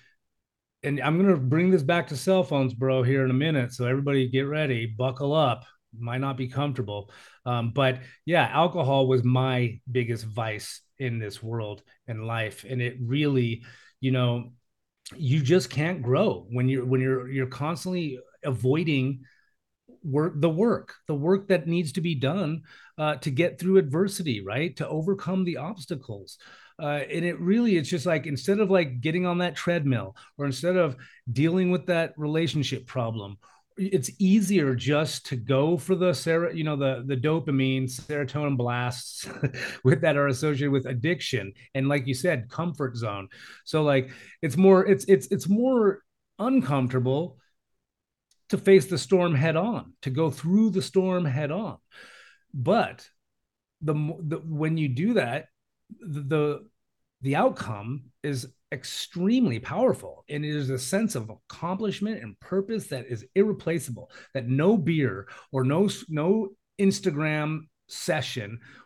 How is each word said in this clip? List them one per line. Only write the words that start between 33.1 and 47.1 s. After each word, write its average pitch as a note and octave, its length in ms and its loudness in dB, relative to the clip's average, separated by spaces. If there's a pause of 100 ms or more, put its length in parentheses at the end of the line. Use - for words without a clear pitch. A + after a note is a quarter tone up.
it's F#3+ 400 0
easier F#3 560 4
just D3 520 -2
to C3+ 100 -6
go C3+ 400 2
for F#3+ 180 -2
the F3 200 2
sero-, E3 360 0
you D#3+ 140 -4
know, D3+ 120 -2
the, C3 300 0
the C#3 100 -2
dopamine, C3+ 680 0
serotonin C#3+ 720 -4
blasts B2 720 -4 (260)
<laughs> - 300 -8
with, C3+ 160 6
that D#3+ 160 4
are C#3+ 120 4
associated C#3+ 420 0
with C3 160 2
addiction. B2 640 -2 (220)
And C3+ 120 0
like C#3 200 0
you C3+ 80 -2
said, C#3+ 340 0
comfort D3 480 -6
zone. G2+ 320 -6 (360)
So, D#3 180 0
like, C3+ 280 4 (300)
it's C#3+ 160 -2
more, F#3+ 300 8
it's, G3 180 4
it's, G3 220 6
it's - 220 -2
more A3 540 4 (360)
uncomfortable C3+ 1000 2 (1120)